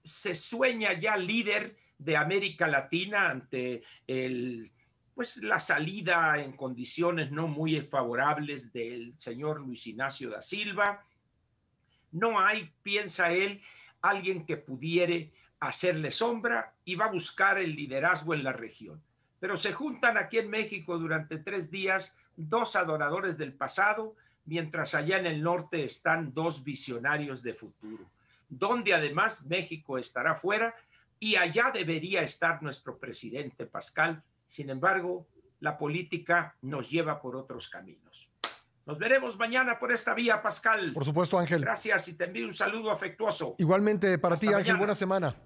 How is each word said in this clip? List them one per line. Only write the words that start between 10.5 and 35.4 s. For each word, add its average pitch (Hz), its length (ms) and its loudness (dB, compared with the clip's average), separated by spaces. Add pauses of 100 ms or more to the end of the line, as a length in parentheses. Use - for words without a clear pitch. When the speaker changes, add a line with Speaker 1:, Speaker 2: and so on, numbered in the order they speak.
Speaker 1:
No 208 280 0
hay, 202 340 2 (100)
piensa 202 480 2
él, 196 300 0 (400)
alguien 185 440 0
que 165 120 -4
pudiere 165 760 0 (260)
hacerle 156 520 0
sombra 220 720 -2
y 180 120 -4
va 214 100 2
a 220 60 0
buscar 196 460 2
el 165 180 -2
liderazgo 151 580 0
en 143 100 -2
la 131 100 -2
región. 110 480 -12 (380)
Pero 190 180 -2
se 202 160 0
juntan 247 440 2
aquí 214 200 0
en 214 120 0
México 208 480 -4
durante 160 400 -2
tres 180 340 -6
días 190 460 -2 (200)
dos 220 380 0
adoradores 165 640 0
del 139 160 -6
pasado, 214 640 0 (300)
mientras 156 500 -2
allá 160 220 2
en 185 80 0
el 156 160 -2
norte 170 420 0
están 160 500 0
dos 151 300 -2
visionarios 135 760 -2
de 120 120 -4
futuro, 107 560 -16 (400)
donde 196 440 2
además 156 520 2
México 160 520 -4
estará 127 380 0
fuera 220 400 0 (440)
y 214 160 2
allá 196 380 4
debería 165 480 0
estar 165 400 0
nuestro 135 360 -8
presidente, 117 680 -10
Pascal. - 580 -2 (220)
Sin 139 240 -10
embargo, 180 580 0 (320)